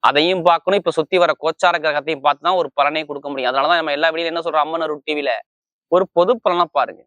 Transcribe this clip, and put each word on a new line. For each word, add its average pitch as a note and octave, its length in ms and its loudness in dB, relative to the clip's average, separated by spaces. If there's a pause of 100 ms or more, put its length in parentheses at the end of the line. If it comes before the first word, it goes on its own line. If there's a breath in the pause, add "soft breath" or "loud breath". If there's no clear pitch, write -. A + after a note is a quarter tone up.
அதையும் D#3+ 480 2
பார்க்கணும். F3+ 320 2
இப்ப E3 160 -2
சுத்தி E3+ 240 0
வர D#3+ 100 2 (100)
கோச்சார E3 420 0
கிரகத்தையும் D3 420 -2
பார்த்து C#3+ 220 0
தான் F3+ 120 0
ஒரு D3 180 -2
பலனை D3+ 320 0
கொடுக்க C#3+ 220 -10
முடியும். C3 180 -2
அதனாலதான் D3 320 2
நம்ம D3 160 -2
எல்லா D#3+ 160 2
வீடியோல E3 180 -4
என்ன E3+ 140 -6
சொல்றோம், D3+ 200 0
அம்மன் E3 200 -4
அருள் D3+ 220 -8
டி D#3 100 -2
வில C#3 140 -2 (600)
ஒரு F#3 140 2 (120)
பொது F#3 160 4 (100)
பலனா F3 220 2 (120)
பாருங்க. G2 280 -4